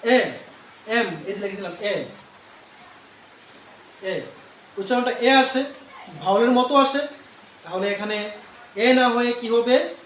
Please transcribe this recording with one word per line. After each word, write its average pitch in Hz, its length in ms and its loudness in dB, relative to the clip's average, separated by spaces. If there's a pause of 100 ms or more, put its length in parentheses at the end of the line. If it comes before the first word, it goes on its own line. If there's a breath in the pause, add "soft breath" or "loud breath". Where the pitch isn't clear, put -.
(160)
এ, - 20 6 (800)
এম, 226 100 0 (200)
এই 196 80 -8
যে 196 80 -10
লিখেছিলাম 196 320 -8 (160)
এ, - 20 -2 (2250)
এ, - 20 -4 (640)
উচ্চারণটা 240 360 -2 (140)
এ - 20 4 (140)
আসে, 254 180 0 (600)
ভাওয়েলের 214 380 4
মতো 247 140 0 (100)
আসে, 277 180 0 (640)
তাহলে 180 300 -4
এখানে 208 240 -6 (680)
এ - 20 6 (100)
না 254 80 6 (100)
হয়ে 240 240 2
কি 240 160 -8
হবে? 240 200 4 (300)